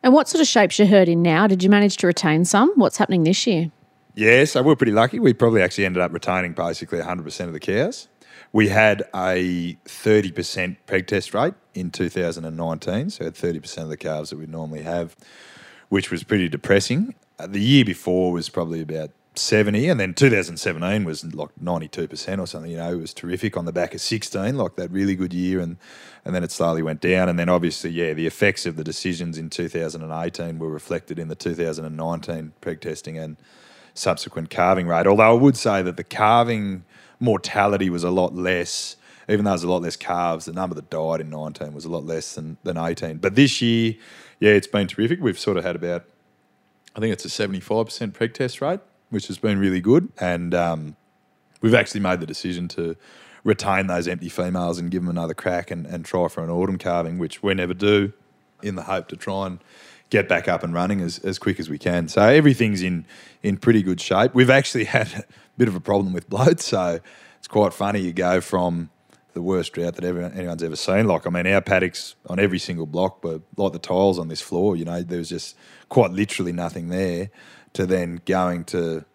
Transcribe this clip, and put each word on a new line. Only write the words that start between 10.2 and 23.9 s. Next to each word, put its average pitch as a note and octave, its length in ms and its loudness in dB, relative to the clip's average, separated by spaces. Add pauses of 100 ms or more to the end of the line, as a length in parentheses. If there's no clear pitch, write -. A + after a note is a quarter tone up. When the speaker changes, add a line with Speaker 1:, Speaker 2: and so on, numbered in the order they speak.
Speaker 2:
percent F2+ 540 -6
preg F#2+ 220 -2
test - 260 -4
rate C#3 220 0 (180)
in F2+ 160 -6
two - 200 -4
thousand E2+ 360 -4
and D#2+ 100 -10
nineteen, F2 540 -4
so - 120 -12
we E2+ 40 -6
had E2+ 100 -8
thirty E2 240 -4
percent - 260 -12
of D#2 40 -10
the D2 80 -8
calves D2+ 320 -8
that C#2+ 80 -12
we D#2 80 -14
normally D#2 380 -12
have, E2+ 320 -4 (760)
which - 220 -2
was F2 120 -6
pretty F#2 240 0
depressing. B2 680 0 (240)
Uh, - 80 -12
the G2+ 120 -6
year C3 240 6
before F2+ 480 0
was E2+ 180 -4
probably E2 320 -4
about D#2 280 -8 (260)
seventy, G#2+ 540 2
and C#3+ 100 2
then F#2 140 -2
two C#3 160 6
thousand E2+ 280 0
seventeen F#2+ 480 -2
was, D#2+ 280 -8
like, D2 160 -8 (100)
ninety-two E2 480 -6
percent - 320 -8
or F2+ 60 -6
something, E2+ 240 -12
you E2 80 -8
know, E2+ 160 -6
it E2+ 80 -6
was D#2+ 140 -14
terrific F2+ 420 -6
on E2+ 80 -6
the E2+ 80 -6
back F2 220 -2